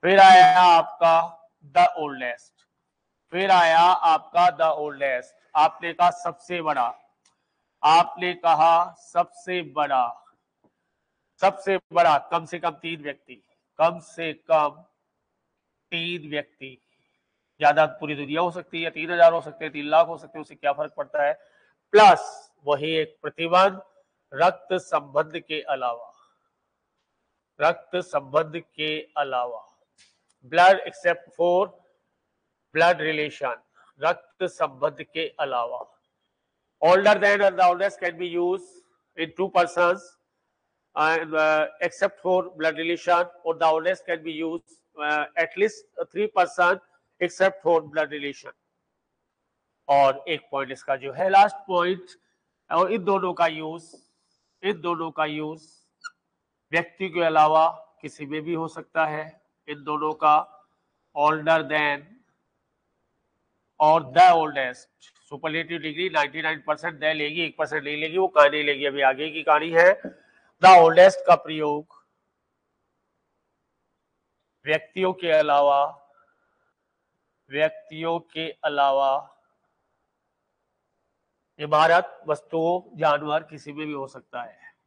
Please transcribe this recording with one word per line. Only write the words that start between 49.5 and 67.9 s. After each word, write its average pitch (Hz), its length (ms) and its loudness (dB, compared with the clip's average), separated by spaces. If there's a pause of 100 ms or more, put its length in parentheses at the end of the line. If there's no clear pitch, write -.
और 139 400 2
एक 160 240 -8
point 135 200 -8
इसका 135 240 -8
जो 135 180 -12
है 175 160 -4
last 202 260 4 (120)
point, 180 380 -4 (680)
और 180 200 0
इन 214 120 -6
दोनों 190 300 -4
का 170 140 -2
यूज, 160 360 -10 (800)
इन 190 180 -6
दोनों 165 300 -6
का 156 140 -4
यूज 151 360 -10 (1120)
व्यक्ति 170 380 -6
के 170 120 -6
अलावा 160 480 2 (320)
किसी 151 240 -16
में 151 160 -10
भी 160 120 -8
हो 160 140 -8
सकता 160 380 -6
है। 156 420 -12 (220)
इन 147 140 -14
दोनों 151 300 -4
का 151 520 -2 (520)
older 156 440 0
than 147 360 -4 (1800)
और 156 240 2
the 165 280 6
oldest, 143 560 -4 (140)
superlative 160 800 -10
degree 160 300 -8
नाइंटी 156 320 -4
नाइन 156 260 -6
परसेंट 156 320 -8
दे 156 140 -2
लेगी, 156 280 -6
एक 156 160 -8
परसेंट 147 260 -6
नहीं 147 140 -8